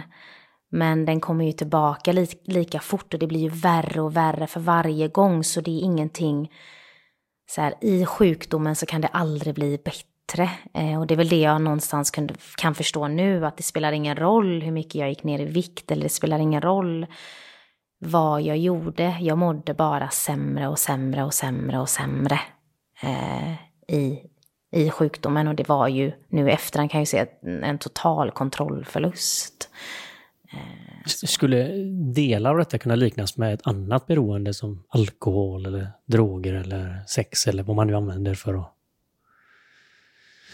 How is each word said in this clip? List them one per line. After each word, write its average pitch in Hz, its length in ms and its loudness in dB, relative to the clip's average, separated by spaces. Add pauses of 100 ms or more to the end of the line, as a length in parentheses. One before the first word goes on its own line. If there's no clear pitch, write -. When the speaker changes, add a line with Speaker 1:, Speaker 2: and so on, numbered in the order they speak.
(720)
Speaker 1:
Men 160 340 2
den 160 160 2
kommer 165 240 0
ju 160 80 2
tillbaka 151 600 2
li-, 180 320 0
lika 170 360 -2
fort - 340 -6
och 160 60 -6
det 165 60 2
blir 160 140 -2
ju 160 80 0
värre 160 520 2
och 156 160 -2
värre 156 300 2
för - 140 -6
varje 165 480 2
gång. 175 360 4
Så - 160 -2
det 170 100 -4
är 160 120 0
ingenting 156 720 0 (920)
så - 140 -8
här, 151 200 0
i 185 260 2
sjukdomen 156 680 2
så 156 100 -4
kan 160 140 -2
det 156 80 0
aldrig 156 460 -2
bli 143 300 0
bättre. - 680 -4 (240)
Eh, 156 260 0
och 160 60 -2
det 160 80 2
är - 20 4
väl 165 120 4
det 170 120 6
jag 151 220 6
någonstans 151 480 0
kunde, 151 240 -4 (220)
kan 156 180 0
förstå 147 340 -2
nu, 175 380 2
att 147 100 -2
det - 60 -10
spelar 156 300 0
ingen 147 240 -2
roll 180 460 4
hur 160 100 -4
mycket 160 220 -6
jag 147 140 -2
gick - 160 -6
ner 147 140 -2
i 147 60 -2
vikt, 165 460 -4
eller 151 120 0
det 147 60 -2
spelar 156 300 0
ingen 156 240 2
roll 170 440 0 (920)
vad 156 440 2
jag 151 160 0
gjorde. 170 600 0
Jag 160 180 2
mådde 156 360 0
bara 147 360 0
sämre 143 580 -2
och 147 100 -2
sämre 135 460 0
och 135 100 -2
sämre 131 440 -2
och 135 100 -2
sämre, 139 520 0 (640)
eh, 131 500 -4 (360)
i, 143 320 -2 (520)
i 156 180 2
sjukdomen. 151 580 0
Och 151 60 0
det 151 140 -4
var 139 200 4
ju, 139 240 0 (160)
nu 143 200 2
i - 40 6
efterhand - 380 0
kan 156 80 0
jag 151 40 2
ju 147 40 0
se - 200 0 (160)
en, 85 220 -6
en 147 140 -4
total 151 520 -2
kontrollförlust. - 1400 -4 (800)
Eh, - 540 -16
Speaker 2:
S-, - 240 -4
skulle 127 360 4 (480)
delar 123 360 4
av 151 80 4
detta 156 200 0
kunna 117 160 2
liknas 113 420 0
med 110 180 0
ett - 120 -6
annat 104 400 0
beroende 104 480 0
som 101 340 -8
alkohol 98 800 0
eller 98 220 -6 (180)
droger 95 480 2
eller 92 520 -6
sex - 400 -2
eller 98 160 0
vad 104 140 0
man 107 100 4
nu 104 80 0
använder 98 400 -2
för 98 200 -4
att 92 180 -6 (1800)